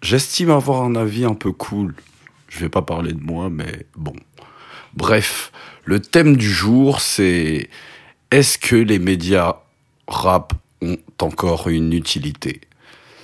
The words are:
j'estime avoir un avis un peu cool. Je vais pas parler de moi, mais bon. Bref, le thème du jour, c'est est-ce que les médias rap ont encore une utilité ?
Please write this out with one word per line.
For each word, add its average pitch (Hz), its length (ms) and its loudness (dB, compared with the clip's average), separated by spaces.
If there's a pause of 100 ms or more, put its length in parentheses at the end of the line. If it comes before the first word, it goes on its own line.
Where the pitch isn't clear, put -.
j'estime 131 480 0
avoir 135 340 2
un 120 120 0
avis 113 300 -2
un 113 80 0
peu 104 180 -4
cool. 101 420 -6 (540)
Je - 120 -14
vais 85 100 -4
pas 90 140 -2
parler 82 280 -6
de 80 100 -8
moi, 82 280 -6
mais 78 360 -10 (120)
bon. 76 180 -10 (800)
Bref, - 580 -2 (320)
le 101 160 0
thème 151 380 6
du 107 120 0
jour, 120 520 2
c'est 85 680 0 (600)
est-ce 135 260 4
que - 200 2
les 107 200 4
médias 90 600 0 (500)
rap - 460 0 (280)
ont 85 160 -4 (220)
encore 85 480 -2
une 82 240 0
utilité ? 78 720 -6 (640)